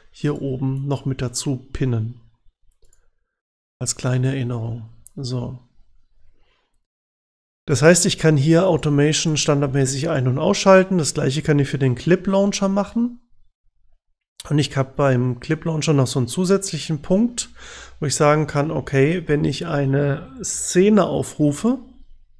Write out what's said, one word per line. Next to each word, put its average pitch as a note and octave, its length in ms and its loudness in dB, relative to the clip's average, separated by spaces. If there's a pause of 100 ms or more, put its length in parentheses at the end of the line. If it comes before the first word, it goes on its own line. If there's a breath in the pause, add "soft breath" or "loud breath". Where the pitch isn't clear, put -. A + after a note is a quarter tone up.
(120)
hier D3 300 -6
oben C3+ 460 -4
noch C#3 180 -4
mit C3 160 -4
dazu B2+ 360 -6 (140)
pinnen. A#2 480 -4 (1600)
Als A#2+ 160 -6
kleine B2+ 340 -2
Erinnerung. A#2 600 -6 (260)
So. B2+ 440 -8 (2000)
Das B2 160 0
heißt, F3 240 6
ich F#3+ 120 0
kann D#3 200 4
hier E3 300 4
Automation D3+ 720 0
standardmäßig C#3 720 0
ein- C3+ 180 0
und B2+ 120 0
ausschalten. F#3+ 580 4
Das D3+ 160 -2
gleiche C#3 280 -2
kann D3+ 180 2
ich C#3 80 2
für C#3 100 -4
den C3 180 0
Clip F3+ 300 0
Launcher G3 440 0
machen. A#3 500 -2 (1300)
Und C#3+ 100 2
ich C#3+ 180 -2
hab - 180 -4
beim B2+ 460 0
Clip D#3 240 -4
Launcher D#3 280 0
noch C#3 140 4
so - 120 -2
einen A#2+ 100 -2
zusätzlichen F3+ 720 -2
Punkt, A#3+ 480 0 (500 loud breath)
wo D#3 60 -6
ich C3+ 100 -2
sagen D3+ 320 2
kann, D3 240 -2
okay, D3+ 560 0
wenn D3 160 0
ich D#3 240 -4
eine C#3+ 640 -2 (120)
Szene G3 600 2
aufrufe, D3 760 -2 (600)